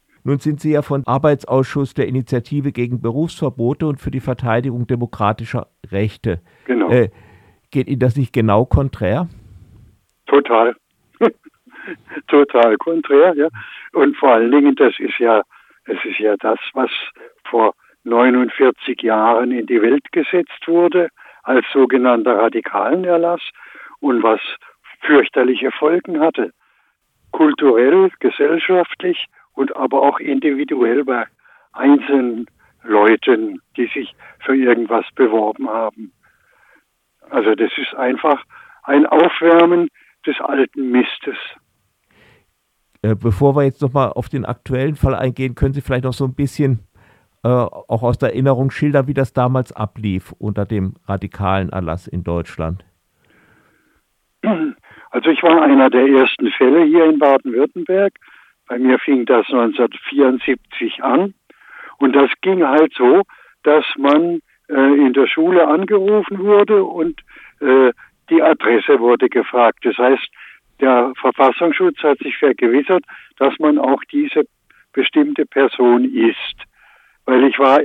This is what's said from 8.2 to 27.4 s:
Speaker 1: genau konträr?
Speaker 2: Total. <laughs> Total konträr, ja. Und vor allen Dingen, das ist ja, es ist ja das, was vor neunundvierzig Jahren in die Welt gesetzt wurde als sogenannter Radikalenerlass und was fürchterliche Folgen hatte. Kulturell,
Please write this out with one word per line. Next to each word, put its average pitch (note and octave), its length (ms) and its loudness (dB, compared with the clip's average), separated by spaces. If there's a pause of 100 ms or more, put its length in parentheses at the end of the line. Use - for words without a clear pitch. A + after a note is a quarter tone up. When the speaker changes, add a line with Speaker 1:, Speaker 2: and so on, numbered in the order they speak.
Speaker 1:
genau A2 320 2
konträr? C#3 640 -4 (960)
Speaker 2:
Total. A#2+ 500 2 (460)
<laughs> - 1080 -6
Total A#2+ 480 4
konträr, E3 640 2
ja. D3 100 0 (460)
Und D3 240 2
vor C3 160 4
allen A#2 180 2
Dingen, C#3+ 240 4
das C3 240 2
ist - 180 -6
ja, A#2 260 2 (420)
es G2+ 180 -8
ist G#2+ 160 -8
ja G#2+ 160 0
das, A2 240 -4 (140)
was C3 180 -4 (540)
vor A2+ 280 0 (300)
neunundvierzig B2 1000 0
Jahren A2+ 520 0
in A#2 120 -6
die A#2 160 0
Welt C3 300 0
gesetzt - 560 -4
wurde E3+ 400 2 (360)
als B2+ 280 0
sogenannter B2+ 680 2
Radikalenerlass E3 1040 -2 (600)
und C3 220 0
was A2 180 0 (600)
fürchterliche C3 680 0
Folgen E3 480 -4
hatte. C#3 320 -2 (800)
Kulturell, D3 880 2